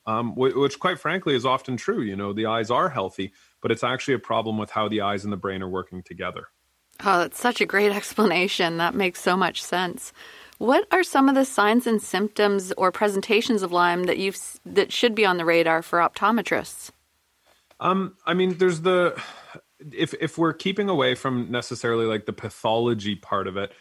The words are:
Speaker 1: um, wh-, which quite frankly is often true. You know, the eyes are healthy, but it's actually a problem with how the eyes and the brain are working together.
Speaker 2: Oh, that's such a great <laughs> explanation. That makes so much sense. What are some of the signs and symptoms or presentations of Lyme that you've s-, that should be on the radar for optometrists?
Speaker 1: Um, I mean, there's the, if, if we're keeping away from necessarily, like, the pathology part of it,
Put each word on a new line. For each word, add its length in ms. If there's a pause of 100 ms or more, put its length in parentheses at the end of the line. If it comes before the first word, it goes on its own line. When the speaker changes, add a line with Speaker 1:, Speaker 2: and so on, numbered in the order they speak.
Speaker 1:
um, 260
wh-, 240
which 240
quite 180
frankly 360
is 100
often 320
true. 240
You 160
know, 160
the 140
eyes 240
are 180
healthy, 460 (260)
but 100
it's 140
actually 300
a 40
problem 380
with 140
how 180
the 140
eyes 220
and 80
the 60
brain 240
are 60
working 340
together. 460 (520)
Speaker 2:
Oh, 180
that's 220
such 200
a 60
great 260
<laughs> 40
explanation. 800
That 180
makes 260
so 160
much 260
sense. 500 (460)
What 340
are 100
some 260
of 60
the 100
signs 420
and 140
symptoms 760
or 160
presentations 680
of 100
Lyme 320
that 140
you've 180
s-, 300
that 260
should 220
be 100
on 120
the 80
radar 380
for 160
optometrists? 920 (920)
Speaker 1:
Um, 440
I 100
mean, 240
there's 240
the, 380 (720)
if, 280
if 180
we're 140
keeping 360
away 280
from 340
necessarily, 560
like, 200
the 60
pathology 840
part 320
of 80
it, 240